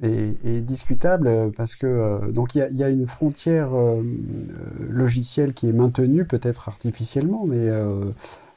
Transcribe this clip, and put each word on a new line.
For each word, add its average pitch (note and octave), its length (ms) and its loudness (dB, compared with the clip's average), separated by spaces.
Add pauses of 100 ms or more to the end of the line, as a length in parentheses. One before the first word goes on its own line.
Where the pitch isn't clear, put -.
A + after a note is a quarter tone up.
est, G#2+ 440 0
est A#2 160 2
discutable, C3 680 4
euh, A2 280 2
parce A2+ 200 -6
que, C3+ 100 -6
euh, G#2+ 460 0
donc A#2+ 240 -2
il D3 40 2
y - 20 2
a, C3 80 0
il C3 80 -4
y C3+ 60 0
a C3+ 60 2
une C3 180 2
frontière, D3+ 680 0
euh, A#2 260 2
euh, - 20 -2 (840)
logicielle B2+ 640 0
qui - 140 -2
est A2+ 60 2
maintenue, B2+ 520 4
peut-être A#2+ 440 -4
artificiellement, C#3+ 760 -2
mais, A#2 220 0
euh, G#2 360 0 (520)